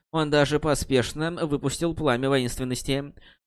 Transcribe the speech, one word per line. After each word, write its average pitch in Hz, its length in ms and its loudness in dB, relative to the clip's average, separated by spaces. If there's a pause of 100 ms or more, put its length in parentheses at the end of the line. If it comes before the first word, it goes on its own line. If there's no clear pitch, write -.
(120)
Он 156 180 0
даже 147 300 4
поспешно 143 720 0 (140)
выпустил 147 500 -2
пламя 135 320 0
воинственности. 135 840 -2 (340)